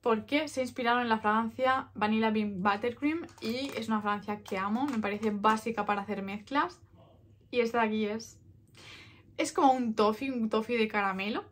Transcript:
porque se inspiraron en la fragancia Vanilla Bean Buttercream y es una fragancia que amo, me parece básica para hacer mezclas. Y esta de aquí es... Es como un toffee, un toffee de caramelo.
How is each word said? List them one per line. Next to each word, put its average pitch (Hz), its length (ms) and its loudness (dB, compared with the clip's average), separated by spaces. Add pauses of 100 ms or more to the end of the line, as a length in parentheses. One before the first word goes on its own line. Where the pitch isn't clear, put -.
porque 247 480 0
se 262 140 -4
inspiraron 240 400 0
en 233 80 -2
la 220 80 2
fragancia 226 760 0
Vanilla 220 360 2
Bean 208 320 -2
Buttercream 240 640 0 (160)
y 247 340 -4
es 226 120 -6
una 220 120 0
fragancia 208 420 -4
que - 140 -6
amo, 214 300 0
me 247 120 -2
parece 214 320 -2
básica 220 540 0
para 202 160 0
hacer 196 220 -6
mezclas. 269 580 -4 (720)
Y 247 100 0
esta 233 200 0
de 226 60 4
aquí 214 200 0
es... 220 340 -8 (960)
Es - 160 -2
como 285 200 6
un 240 220 2
toffee, 220 360 2
un 233 180 0
toffee 220 300 0
de 220 100 2
caramelo. 208 640 -2